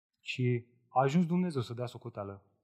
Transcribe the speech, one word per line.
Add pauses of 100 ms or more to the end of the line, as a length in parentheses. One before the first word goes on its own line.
(200)
ci (480)
a
ajuns
Dumnezeu
să
dea
socoteală (200)